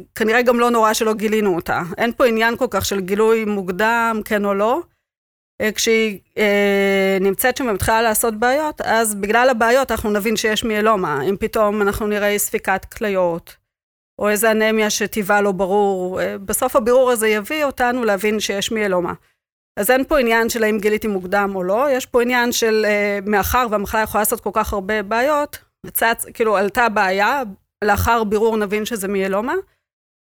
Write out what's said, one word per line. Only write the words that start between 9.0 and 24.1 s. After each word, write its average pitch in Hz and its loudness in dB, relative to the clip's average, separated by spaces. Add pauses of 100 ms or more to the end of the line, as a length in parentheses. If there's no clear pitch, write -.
בגלל 214 2
הבעיות 240 2
אנחנו 226 -2
נבין 208 0
שיש 214 -2
מיאלומה. 208 0
אם 196 0
פתאום 214 0
אנחנו 202 0
נראה 208 0
ספיקת 202 -4
כליות, 185 -4 (640)
או 208 0
איזה 208 2
אנמיה 220 2
שטיבה 208 -2
לא 202 2
ברור, 185 0
אה, 196 -4
בסוף 214 -2
הבירור 247 4
הזה 220 2
יביא 214 -2
אותנו 247 -2
להבין 208 0
שיש 196 -4
מיאלומה. 185 -2 (680)
אז 202 0
אין 262 2
פה 302 0
עניין 226 2
של 226 -2
האם 214 0
גיליתי 214 -2
מוקדם 196 -2
או 190 -4
לא, 214 0
יש 254 -2
פה 247 0
עניין 240 0
של, 220 0
אה, 208 0
מאחר 214 0
והמחלה 208 -2
יכולה 208 -2